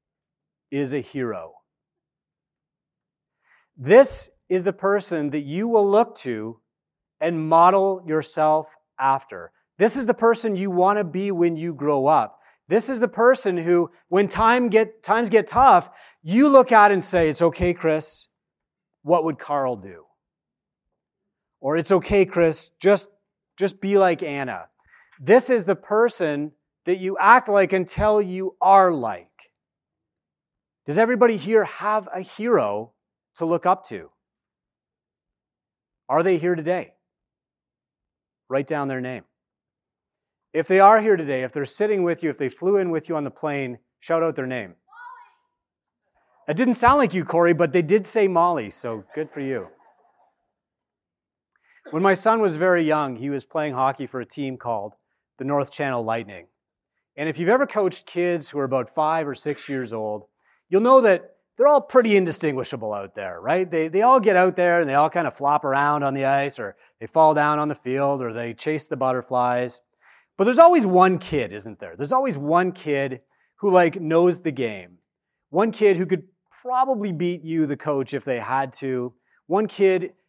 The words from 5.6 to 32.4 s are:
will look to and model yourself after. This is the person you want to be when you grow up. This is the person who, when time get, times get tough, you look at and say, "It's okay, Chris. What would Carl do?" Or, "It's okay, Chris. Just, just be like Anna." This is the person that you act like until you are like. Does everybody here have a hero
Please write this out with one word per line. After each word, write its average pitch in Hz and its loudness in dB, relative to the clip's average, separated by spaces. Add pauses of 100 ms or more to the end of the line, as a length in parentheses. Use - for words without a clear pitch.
will 214 2
look 220 2
to 113 -10 (600)
and 160 -4
model 185 4
yourself 156 -2 (240)
after. 131 -2 (260)
This 226 0
is 269 -6
the 226 0
person 226 0
you 190 -4
want 185 2
to 208 -2
be 185 -6
when 170 0
you 165 -8
grow 139 -2
up. 139 0 (280)
This 220 0
is 254 -6
the 233 0
person 226 2
who, 170 0 (160)
when 190 2
time 233 2
get, 220 0
times 220 0
get 214 4
tough, 220 6 (320)
you 220 2
look 262 6
at 208 8
and 190 -2
say, 170 2
"It's 156 -2
okay, 170 0
Chris. 156 -4 (760)
What 160 2
would 160 -6
Carl 135 -4
do?" 90 -18 (1500)
Or, 139 -4
"It's 165 -2
okay, 196 2
Chris. 165 0
Just, 196 2 (480)
just 190 -4
be 196 2
like 185 2
Anna." 131 -8 (520)
This 220 4
is 226 0
the 190 0
person 160 -2 (320)
that 185 -2
you 185 -6
act 226 4
like 202 2
until 208 0
you 185 -6
are 190 6
like. 110 -10 (1300)
Does 147 -6
everybody 226 2
here 202 0
have 208 -6
a 185 -8
hero 127 -4 (420)